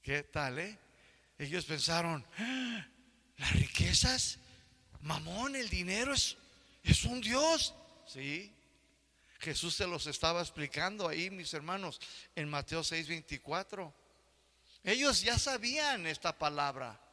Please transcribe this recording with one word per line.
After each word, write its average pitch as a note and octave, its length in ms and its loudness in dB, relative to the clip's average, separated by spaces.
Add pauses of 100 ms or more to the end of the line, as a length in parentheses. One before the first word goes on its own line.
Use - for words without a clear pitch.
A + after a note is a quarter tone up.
¿Qué C#3+ 180 -2
tal, C#3+ 380 -4
eh? G#3 180 -8 (600)
Ellos D3+ 260 -4
pensaron, D#3+ 600 0 (120)
"Ah, A#3+ 500 -4 (500)
¿las - 160 0
riquezas? - 840 4 (640)
Mamón, E3 540 -4
el A#3+ 140 -4
dinero F#3+ 440 0
es, - 240 2 (460)
es - 200 8
un B3 160 -2
dios". C#4 540 4 (320)
Sí, D3+ 480 -8 (840)
Jesús D#3+ 360 -2
se F#3+ 120 0
los F3 180 -2
estaba E3 360 2
explicando E3+ 680 -2
ahí, E3 240 -2
mis F3+ 220 -8
hermanos, E3 460 -6 (360)
en D3+ 140 -2
Mateo D3 340 -2
seis D#3+ 240 -2
veinticuatro. D#3+ 840 -6 (920)
Ellos A#3 380 4
ya A#3 180 4
sabían C4 640 0
esta D#3+ 320 -2
palabra. C#3 640 -2 (140)